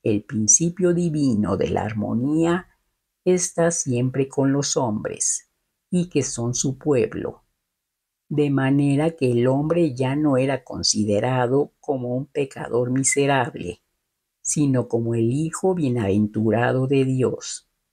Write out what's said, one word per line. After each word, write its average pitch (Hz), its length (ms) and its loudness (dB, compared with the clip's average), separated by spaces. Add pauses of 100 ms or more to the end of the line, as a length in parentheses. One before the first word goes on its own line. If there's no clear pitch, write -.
el 107 220 0
principio 170 720 0
divino 135 640 0
de - 100 0
la 95 140 -2
armonía, 131 840 -2 (580)
está 175 440 0
siempre 131 560 -2
con 135 280 0
los 139 240 -2
hombres, - 720 -4 (400)
y 180 180 0
que 143 140 0
son 120 320 -4
su 135 240 -2
pueblo, - 640 -2 (840)
de 147 180 0
manera 143 680 2
que 127 160 0
el 120 160 2
hombre 156 460 2
ya 131 220 -2
no 147 220 2
era 135 260 0
considerado 120 1120 0
como 123 380 -4
un 135 80 -4
pecador 135 680 -4
miserable, 131 920 0 (580)
sino 131 480 0
como 117 260 -2
el 117 160 2
hijo 160 440 0
bienaventurado 113 1120 0
de 135 180 2
Dios. 127 600 -2 (280)